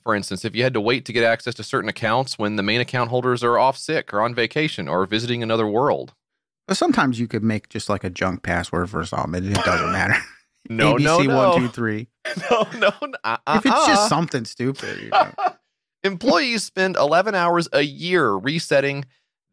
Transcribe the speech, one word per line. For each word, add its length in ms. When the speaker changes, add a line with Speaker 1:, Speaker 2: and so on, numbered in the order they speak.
Speaker 1:
for 120
instance, 300
if 100
you 80
had 120
to 60
wait 260
to 60
get 120
access 300
to 100
certain 240
accounts 500
when 180
the 60
main 180
account 300
holders 320
are 160
off 200
sick 340
or 80
on 140
vacation 540
or 180
visiting 360
another 240
world? 460
Speaker 2:
But 80
sometimes 440
you 80
could 160
make 240
just, 200
like, 160
a 60
junk 320
password 480
for 140
something. 400
It 100
doesn't 280
matter. 260
<laughs> 60
Speaker 1:
No, 280
no, 0
no. 180
Speaker 2:
A 60
B 80
C 40
one 280
two 80
three. 400
Speaker 1:
<laughs> 260
No, 160
no, 140
n-, 220
uh, 140
Speaker 2:
If 160
it's 200
just 160
Speaker 1:
uh-uh. 60
Speaker 2:
something 360
stupid, 560
you 100
know. 200
Speaker 1:
<laughs> 400
Employees 640
spend 320
eleven 400
hours 360
a 100
year 500
resetting 720